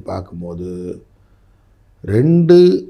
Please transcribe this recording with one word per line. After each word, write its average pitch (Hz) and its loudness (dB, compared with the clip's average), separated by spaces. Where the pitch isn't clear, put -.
பார்க்கும்போது 87 -12
ரெண்டு, 165 4